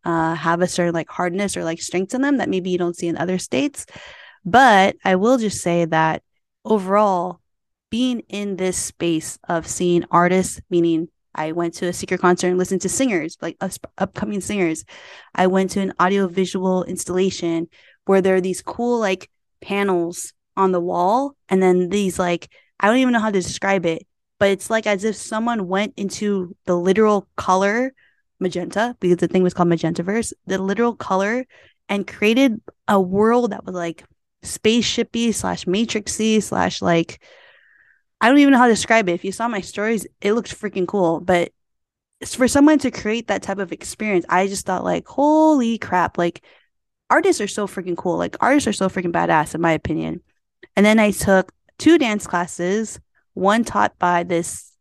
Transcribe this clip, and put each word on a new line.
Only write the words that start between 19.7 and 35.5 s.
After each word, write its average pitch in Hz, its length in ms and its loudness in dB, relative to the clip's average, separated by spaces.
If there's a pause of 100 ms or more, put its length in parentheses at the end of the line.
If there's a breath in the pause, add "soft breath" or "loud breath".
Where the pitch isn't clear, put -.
on 190 140 2
the 180 100 0
wall. 180 540 0 (140)
And 190 120 2
then 180 280 4
these, 190 280 -2
like, 175 320 -2 (300 soft breath)
I 196 80 2
don't 233 120 4
even 254 140 2
know 233 60 2
how 220 140 0
to 190 100 2
describe 196 420 -2
it, 165 220 -4 (320)
but 196 120 4
it's, 190 200 -4
like, 220 160 -2
as 202 160 0
if 214 140 -2
someone 226 500 -4
went 196 300 -2
into 196 580 -4 (120)
the 180 100 0
literal 196 500 2 (100)
color 202 560 0 (460)
magenta, 185 640 -4
because 175 160 2
the 175 100 0
thing 185 160 2
was 180 100 2
called 175 160 2
Magentaverse, 170 640 -2 (140)
the 190 120 -4
literal 202 360 0
color, 208 500 -2 (440 soft breath)
and 202 180 -4
created 226 540 2 (260)
a 202 140 4
world 214 500 2
that - 140 -10
was, 185 100 -10
like, 170 300 -8 (400)
spaceshipy 233 880 0
slash 180 300 -6